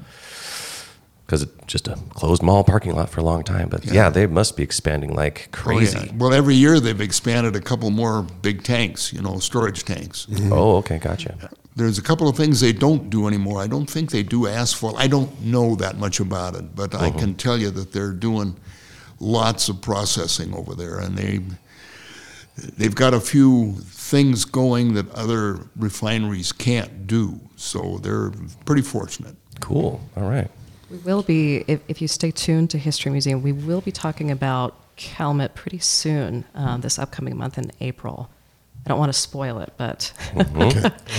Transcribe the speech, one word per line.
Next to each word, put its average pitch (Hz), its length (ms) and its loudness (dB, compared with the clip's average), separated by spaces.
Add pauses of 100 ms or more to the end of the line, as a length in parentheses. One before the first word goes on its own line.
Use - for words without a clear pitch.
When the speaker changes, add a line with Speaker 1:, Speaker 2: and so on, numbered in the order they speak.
(1300)
Speaker 1:
'cause 73 160 0
it's - 100 -8 (140)
just - 220 -4
a - 80 -6 (180)
closed 85 280 2
mall 98 220 6
parking 90 300 2
lot 82 160 -2
for - 100 -4
a 80 40 2
long 82 180 2
time. 90 260 -2
But 87 160 -6
Speaker 2:
Yeah. - 100 -4
Speaker 1:
yeah, 95 160 8
they 92 160 4
must 87 300 2
be 73 60 0
expanding 76 520 -2
like 76 340 -2 (180)
Speaker 2:
Oh, 113 40 0
yeah. 117 80 2
Speaker 1:
crazy. 107 380 2
Speaker 2:
Well, 127 160 2
every 139 220 6
year 147 260 8
they've 110 200 0
expanded 113 560 0
a 95 40 -4
couple 113 300 -2
more 110 320 2 (200)
big 98 200 -2
tanks, 117 500 -2
you - 80 -6
know, 95 180 -4
storage 104 460 -2
tanks. - 460 -8
Speaker 3:
Mm-hmm. 101 220 2
Speaker 1:
Oh, 95 240 6
okay, 85 220 0
gotcha. - 360 -4 (400)
Speaker 2:
There's 113 240 0
a 98 40 -6
couple 160 260 0
of 120 100 2
things 151 220 4
they 117 120 6
don't 113 380 2
do 104 180 0
anymore. 101 320 0
I 98 60 -4
don't 139 240 -4
think 156 220 -2
they 104 100 2
do 113 240 0
asphalt. 113 520 -2
I 135 100 4
don't 135 340 0
know 117 340 2
that 95 220 -4
much 101 220 -2
about 90 340 -4
it, 82 200 -12
but 98 200 -6
I 82 160 0
Speaker 1:
Mm-hmm. 73 80 -4
Speaker 2:
can 92 160 -2
tell 120 240 0
you 101 120 -2
that 95 220 -8
they're 101 200 -4
doing 104 440 -2 (640)
lots 113 520 2
of 92 100 -6
processing 92 720 -2
over 90 200 -10
there, 87 240 -8
and 92 180 -4
they, 98 240 -2 (1160)
they've 107 380 -2
got 127 200 4
a 113 60 4
few 127 600 6
things 127 640 2
going 120 500 2
that 101 200 -2
other 107 460 -2 (160)
refineries 107 760 -2
can't 113 540 -2
do, 107 340 0 (160)
so 92 420 -6
they're 104 340 -4 (320)
pretty 139 180 4
fortunate. - 520 -6 (260)
Speaker 1:
Cool. - 400 -2 (160)
All 98 120 -4
right. 120 220 -2 (540)
Speaker 4:
We'll 196 180 0
be, 156 440 0
if, 147 220 0
if 160 140 -6
you 156 60 -2
stay - 220 -2
tuned 160 400 0
to 151 80 -2
History 143 320 -2
Museum, 139 320 0
we 143 100 0
will 156 280 -2
be 190 120 -6
talking 156 380 -4
about 131 440 -2 (220)
Calumet 143 580 -2
pretty - 240 -10
soon, 131 680 -2 (100)
um, 123 260 -2
this 127 180 -4
upcoming 131 380 -6
month 120 220 -6
in - 120 -6 (100)
April. - 500 -8 (540)
I - 40 -10
don't 143 100 2
wanna 143 140 2
spoil 131 480 -4
it, - 160 -12
but - 400 -6
<laughs> - 40 -16 (140)
Speaker 1:
Mm-hmm. 78 280 2
Speaker 3:
Okay. 127 240 6 (320)